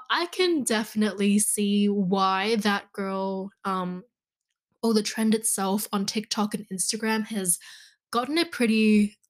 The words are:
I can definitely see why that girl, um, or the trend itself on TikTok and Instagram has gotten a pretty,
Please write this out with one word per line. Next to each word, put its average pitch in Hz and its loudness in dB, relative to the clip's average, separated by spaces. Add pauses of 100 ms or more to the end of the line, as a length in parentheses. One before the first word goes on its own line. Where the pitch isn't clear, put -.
(120)
I 330 0
can 349 0
definitely 208 0
see 202 2
why 196 2
that 202 -2
girl, 190 -6 (140)
um, 185 -4 (800)
or 226 2
the 214 2
trend 220 0
itself 202 -2
on 202 -2
TikTok 214 -4
and 202 -8
Instagram 220 -2
has 190 -2 (540)
gotten 254 -2
a 339 2
pretty, 214 4 (120)